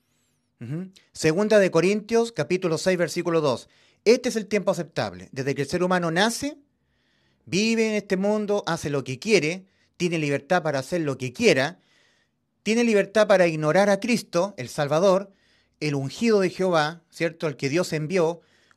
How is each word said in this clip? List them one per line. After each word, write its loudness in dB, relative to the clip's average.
Ujú. -10
Segunda 2
de 4
Corintios, 0
capítulo -2
seis, 0
versículo -2
dos. -2
Este 4
es -4
el -6
tiempo 0
aceptable. -6
Desde -4
que -4
el -6
ser -2
humano 0
nace, -2
vive 0
en -2
este -2
mundo, 0
hace -4
lo -4
que -8
quiere, 2
tiene -2
libertad -2
para -2
hacer -4
lo -4
que -8
quiera, 2
tiene 2
libertad 2
para 6
ignorar 2
a 2
Cristo, -2
el -10
Salvador, 0
el -2
ungido 0
de 2
Jehová, -2
¿cierto? -6
El -6
que -4
Dios -2
envió, -2